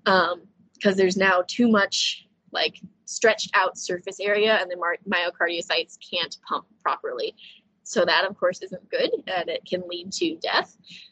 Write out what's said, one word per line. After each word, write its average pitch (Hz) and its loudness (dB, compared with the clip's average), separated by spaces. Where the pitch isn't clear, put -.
um, 180 4
'cause 190 4
there's 190 4
now 190 4
too 240 4
much, - 2
like, - -2
stretched - 0
out 202 2
surface 185 -8
area, 208 2
and 185 -4
the 180 -6
my-, 170 -2
myocardiocytes 170 -2
can't 170 -4
pump - -6
properly. 135 -4
So - 0
that, 165 4
of 190 -6
course, 180 -2
isn't 190 -14
good, 208 -2
and 185 -4
it 165 -6
can 180 -6
lead 180 -12
to 165 -2
death. - -2